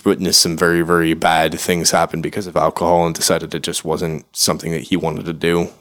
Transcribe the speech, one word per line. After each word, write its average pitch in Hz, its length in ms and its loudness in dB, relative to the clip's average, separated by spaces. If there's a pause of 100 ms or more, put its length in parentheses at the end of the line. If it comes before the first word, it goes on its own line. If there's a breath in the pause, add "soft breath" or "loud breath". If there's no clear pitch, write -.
witnessed 90 380 2
some 85 140 -2
very, 85 260 4
very 82 320 2
bad 80 460 2
things 85 320 0
happen 82 280 0
because 90 280 -6
of 82 80 -6
alcohol 85 500 2
and 82 80 -2
decided 80 400 -2
it 78 80 -6
just - 220 -6
wasn't 80 400 -4 (120)
something 82 360 -2
that 78 100 -4
he - 140 -2
wanted 82 300 -4
to 85 60 -4
do 85 360 0 (120)